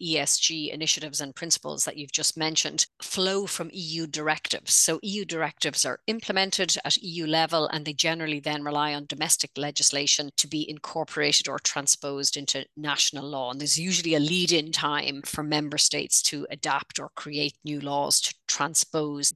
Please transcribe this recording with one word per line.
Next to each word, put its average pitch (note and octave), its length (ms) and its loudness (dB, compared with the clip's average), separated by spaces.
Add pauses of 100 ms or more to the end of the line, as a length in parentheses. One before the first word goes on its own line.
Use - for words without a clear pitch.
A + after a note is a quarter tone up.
E D#3+ 140 0
S C#3+ 220 2
G D#3 320 0
initiatives D3+ 480 -2
and C#3 160 -8
principles D3+ 480 -2
that - 120 -4
you've D3 140 -10
just - 260 0
mentioned D#3 500 0 (140)
flow G3 460 -2
from E3 260 -6
E F#3+ 60 -12
U E3 300 -6
directives. D3+ 640 -2
So E3 300 4
E F3+ 60 -4
U G#3 140 -4
directives D#3+ 600 -2
are B2+ 240 -2
implemented F#3+ 760 2
at C#3+ 140 2
E - 80 -12
U E3 220 -4
level, D#3+ 400 4
and D3+ 160 -4
they D3+ 80 -2
generally D#3 480 0
then D3 240 -2
rely D3 280 0
on D3 140 -6
domestic D#3 500 0
legislation C#3+ 800 2
to D3 120 2
be D3+ 200 -2
incorporated D3 800 0
or C#3+ 140 -4
transposed C#3+ 760 0
into C#3 300 -2 (100)
national C#3+ 520 0
law. C3 240 -4
And C#3 80 -8
there's D3 180 2
usually E3+ 380 2
a - 20 6
lead-in E3 540 2
time C#3+ 500 -2
for - 220 -6
member D3+ 340 0
states - 440 4
to D3 280 0
adapt C#3+ 480 -4
or D3 160 -8
create D3 480 -4
new D3 180 -6
laws C#3+ 420 2
to - 120 -2 (140)
transpose D3 880 0